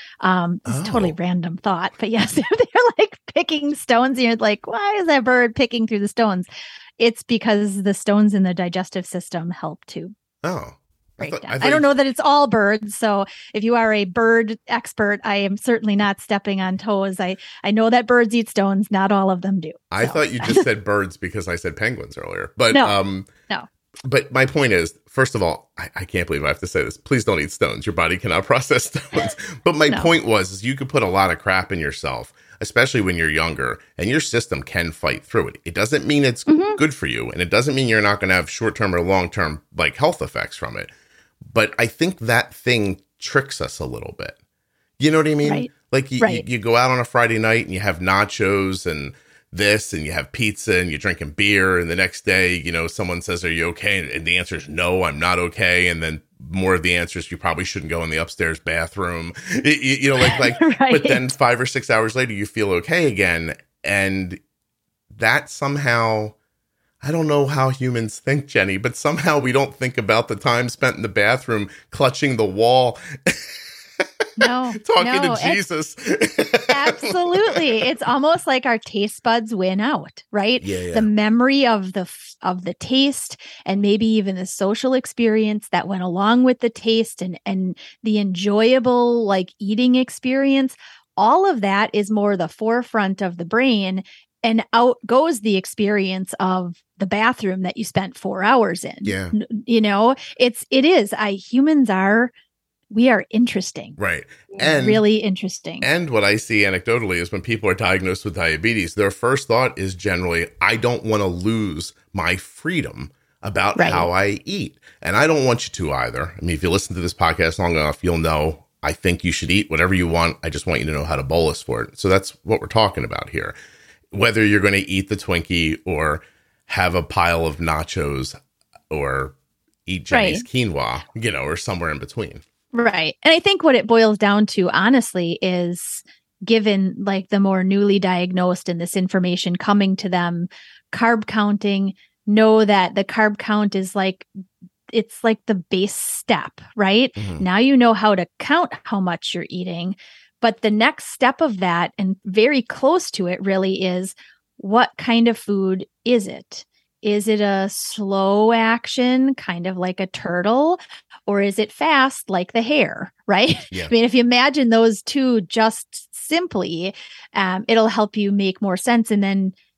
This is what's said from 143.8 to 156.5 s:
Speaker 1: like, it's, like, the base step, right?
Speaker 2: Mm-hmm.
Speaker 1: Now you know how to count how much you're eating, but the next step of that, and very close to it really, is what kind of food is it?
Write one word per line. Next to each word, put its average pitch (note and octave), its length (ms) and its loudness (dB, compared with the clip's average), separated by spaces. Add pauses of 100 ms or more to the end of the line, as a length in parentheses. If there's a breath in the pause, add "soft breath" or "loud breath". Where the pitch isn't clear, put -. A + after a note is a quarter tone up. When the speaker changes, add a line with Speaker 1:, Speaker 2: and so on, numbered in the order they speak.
Speaker 1:
like, F#3+ 320 -2 (640)
it's, A3 320 -2
like, A3 220 2
the A3 100 0
base F#3+ 400 -2
step, - 640 -4 (160)
right? G#3+ 400 4
Speaker 2:
Mm-hmm. F#3+ 280 -6
Speaker 1:
Now F#3 140 2
you C4 200 4
know A#3+ 160 6
how G#3+ 220 2
to F3+ 120 -2 (100)
count E4 360 0 (100)
how G#3 160 -4
much F3+ 340 -4
you're F3 160 -8
eating, F3+ 460 -8 (460 loud breath)
but A3+ 200 0
the A3 80 2
next A3 360 2
step - 340 0
of A3+ 220 0
that, F3 360 0
and F#3+ 280 -2
very A3+ 360 4
close D#4+ 500 0
to F#3 160 -4
it F3+ 140 -4
really, F#3+ 440 0
is F#3 280 -4 (440 soft breath)
what G#3+ 400 2
kind A#3 320 2
of A3+ 80 0
food F#3+ 480 -2 (180)
is A#3 240 2
it? - 380 -16 (380)